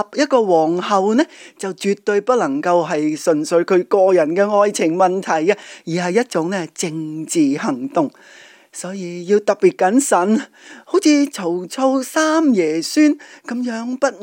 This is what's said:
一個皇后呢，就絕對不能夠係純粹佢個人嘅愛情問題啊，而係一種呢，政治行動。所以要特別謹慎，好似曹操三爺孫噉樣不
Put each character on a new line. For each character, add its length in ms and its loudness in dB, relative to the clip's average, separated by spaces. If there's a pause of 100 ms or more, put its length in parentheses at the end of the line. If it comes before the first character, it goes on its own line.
(160)
一 100 0
個 180 2
皇 380 2
后 320 0
呢， 100 4 (340)
就 160 -8
絕 300 -2
對 160 0
不 160 0
能 260 -2
夠 240 2
係 360 -2
純 240 2
粹 180 2
佢 220 2
個 260 4
人 240 2
嘅 240 2
愛 100 4
情 280 -2
問 240 2
題 280 -2
啊， 80 2 (280)
而 260 -4
係 80 2
一 60 0
種 240 -4
呢， 260 -6
政 500 -8
治 320 0
行 300 -4
動。 240 -2 (600)
所 200 -12
以 340 -10
要 120 4
特 140 0
別 240 2
謹 200 2
慎， 400 2 (460)
好 180 -2
似 260 2
曹 400 -6
操 360 0
三 440 0
爺 360 0
孫 340 2 (300)
噉 160 -6
樣 340 -6
不 80 -2 (180)